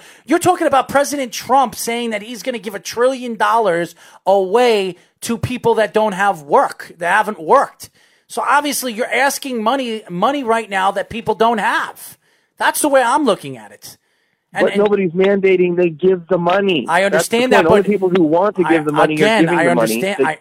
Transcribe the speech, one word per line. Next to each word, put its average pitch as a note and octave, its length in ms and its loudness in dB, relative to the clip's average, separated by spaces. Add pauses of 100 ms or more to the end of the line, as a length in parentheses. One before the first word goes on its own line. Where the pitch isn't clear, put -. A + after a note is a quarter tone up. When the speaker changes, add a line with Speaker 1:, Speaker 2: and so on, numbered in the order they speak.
(260)
Speaker 1:
You're E4 140 0
talking E4+ 260 2
about C4+ 220 2
President C4+ 440 -2
Trump A#3+ 440 0
saying A#3 340 -6
that G#3 100 -6
he's G#3+ 220 -14
gonna B3 160 -6
give G3+ 160 -10
a F#3+ 60 -12
trillion B3 560 -2
dollars G3+ 580 0 (320)
away G3 720 2 (240)
to A#3 180 -6
people A#3 380 -2
that G#3+ 180 0
don't G#3+ 200 0
have F#3+ 280 -2
work, G3+ 560 0
that E3+ 140 -2
haven't G3+ 280 0
worked. G#3 500 0 (360)
So - 160 -8
obviously C4 500 -2
you're G#3+ 140 -6
asking B3+ 560 -4
money, A#3 480 -4
money A#3 320 -2
right A3+ 260 -2
now G3 220 -2
that F#3+ 200 -4
people G#3+ 260 -4
don't A3+ 220 2
have. A#3+ 600 -6 (380)
That's C#4+ 240 -2
the D4+ 80 0
way C4+ 140 4
I'm C4 220 0
looking D3+ 320 -2
at G#2+ 140 -20
it. - 280 -20 (580)
And, F#3+ 100 2
Speaker 2:
But G3 80 -2
Speaker 1:
and G3+ 80 2
Speaker 2:
nobody's G3 280 2
mandating F#3 640 2
they F3 140 2
give F3+ 380 0
the F#3 100 2
money. F3 500 0
Speaker 1:
I F3 140 2
understand G3+ 500 0
Speaker 2:
That's A3 100 6
the - 20 0
Speaker 1:
that, D#3+ 40 2
Speaker 2:
point. G3 100 6
Only G3+ 40 4
Speaker 1:
but G3 100 0
Speaker 2:
people F#3+ 180 0
who F3+ 120 2
want E3+ 320 2
to F3+ 100 0
Speaker 1:
I, D#3 60 0
Speaker 2:
give D#3+ 140 2
the D3+ 80 -2
money D#3 220 2
Speaker 1:
again, G#3+ 240 2
Speaker 2:
are E3 100 4
giving D#3 100 0
Speaker 1:
I E3 60 2
Speaker 2:
the E3+ 60 2
Speaker 1:
understand, C#3 520 -2
Speaker 2:
money. D3+ 180 -2